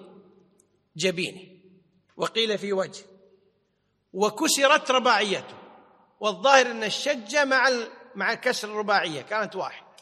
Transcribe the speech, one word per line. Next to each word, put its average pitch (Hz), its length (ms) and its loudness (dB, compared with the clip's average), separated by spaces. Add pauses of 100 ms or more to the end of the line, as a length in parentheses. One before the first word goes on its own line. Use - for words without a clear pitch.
(960)
جبينه، 165 640 -6 (560)
وقيل 208 420 -2
في 202 140 -6
وجهه، 190 320 -4 (1080)
وكسرت 269 800 2
رباعيته، 214 680 0 (640)
والظاهر 240 500 4
أن 226 140 -6
الشج 240 520 -4
مع 269 320 4
ال-، 240 220 -2 (240)
مع 196 200 -2
كسر 226 340 -4
الرباعية 196 540 -2
كانت 208 340 -6
واحد. 147 260 -10 (200)